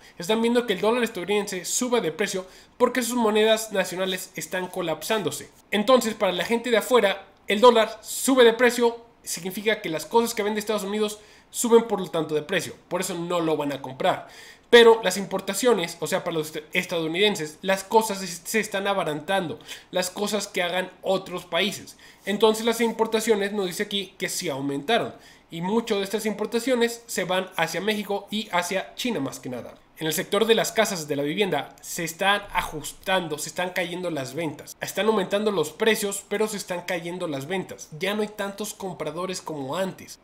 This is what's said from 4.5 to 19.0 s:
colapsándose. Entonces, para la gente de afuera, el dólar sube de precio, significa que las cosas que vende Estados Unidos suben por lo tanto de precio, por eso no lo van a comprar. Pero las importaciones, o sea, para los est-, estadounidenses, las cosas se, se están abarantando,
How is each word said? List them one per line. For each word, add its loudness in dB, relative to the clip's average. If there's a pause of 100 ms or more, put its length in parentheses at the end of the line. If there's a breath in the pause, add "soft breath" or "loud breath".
colapsándose. -4 (180)
Entonces, 4
para 2
la -2
gente 0
de 4
afuera, 2 (200)
el 2
dólar 8
sube 4
de 10
precio, 2 (240)
significa -4
que -6
las -6
cosas 2
que -4
vende 0
Estados -2
Unidos -2 (320 loud breath)
suben 6
por -2
lo -6
tanto -2
de 2
precio, -4 (140)
por -4
eso -4
no -2
lo 2
van -2
a -6
comprar. -2 (440 loud breath)
Pero 10
las 0
importaciones, 0
o -4
sea, -2
para -4
los -4
est-, -10
estadounidenses, -2
las -2
cosas 2
se, -8
se -4
están -4
abarantando, -2 (320 loud breath)